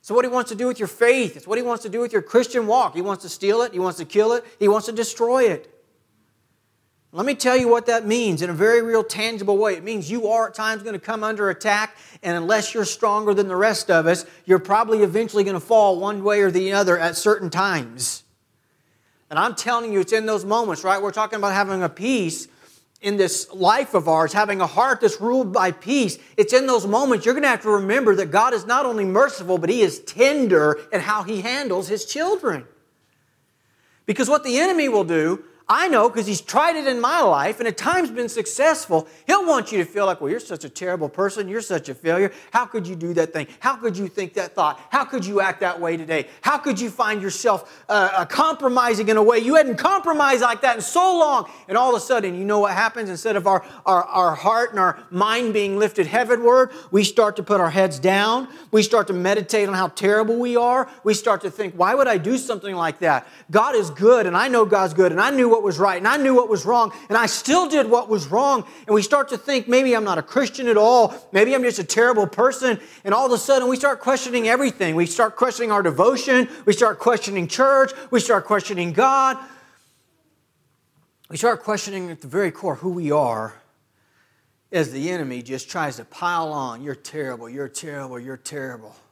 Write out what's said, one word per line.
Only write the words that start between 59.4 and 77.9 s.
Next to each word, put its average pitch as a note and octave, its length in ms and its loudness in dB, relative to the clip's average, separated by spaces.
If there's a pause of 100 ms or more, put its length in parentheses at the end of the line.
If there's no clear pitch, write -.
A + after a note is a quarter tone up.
on F#3+ 60 -4
how F#3 140 0
terrible G#3+ 480 0
we A#3+ 200 -2
are. B3 320 0 (140)
We G#3+ 100 2
start G#3 280 0
to F#3+ 100 -8
think, F#3 240 -8
"Why F#3 180 2
would C#4 140 2
I G#3+ 100 0
do G#3+ 220 -2
something G3+ 360 -8
like E3 260 -4
that? C#3+ 260 0 (240)
God A#3 240 2
is F#3 160 0
good, G#3+ 340 4
and F3 100 -2
I A#3 120 2
know A#3 180 4
God's F#3+ 300 0
good, F3+ 160 4
and F3 100 0
I A#3+ 80 4
knew B3+ 180 2
what A3+ 120 4
was G3 180 -2
right, F#3 200 2
and F#3+ 100 0
I C4 80 4
knew C4+ 180 2
what B3 140 4
was F#3+ 180 -2
wrong, A3+ 280 2 (160)
and A3 80 2
I A#3 80 4
still E4 420 0
did C4+ 220 2
what A#3+ 180 4
was G3 200 -2
wrong." B3 360 0 (240)
And G#3+ 80 4
we G#3 60 4
start C#4 260 0
to B3+ 100 -6
think, C4 300 -2
"Maybe B3+ 260 4
I'm G#3+ 120 0
not F3+ 120 0
a D3+ 40 -2
Christian B3+ 480 -2
at G#3 80 4
all. A3+ 360 6 (200)
Maybe A3 200 4
I'm B3+ 100 0
just A#3 160 -2
a F#3 40 -6
terrible A3 440 2
person." B3+ 520 0 (240)
And G3 100 -2
all C4 120 2
of B3 80 2
a A3+ 40 2
sudden, C4 300 2
we B3+ 80 0
start C4+ 240 0
questioning B3 480 -2
everything. A3+ 480 0
We F3 100 2
start A3 300 -2
questioning A#3+ 340 -2
our G3+ 140 0
devotion. A#3+ 640 2 (160)
We G#3 80 4
start G#3+ 280 2
questioning G3+ 500 -2
church. C4+ 420 2 (180)